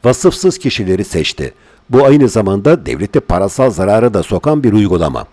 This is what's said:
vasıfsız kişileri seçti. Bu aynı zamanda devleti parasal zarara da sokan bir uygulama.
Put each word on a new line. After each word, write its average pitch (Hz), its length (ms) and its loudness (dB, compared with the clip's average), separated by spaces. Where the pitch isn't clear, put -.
vasıfsız 165 540 0
kişileri 95 460 -4
seçti. 76 500 -6
Bu 131 160 4
aynı 139 240 4
zamanda 101 560 0
devleti 110 340 -4
parasal 98 520 -2
zarara 101 420 0
da 90 100 0
sokan 143 400 -2
bir 110 100 2
uygulama. 82 600 0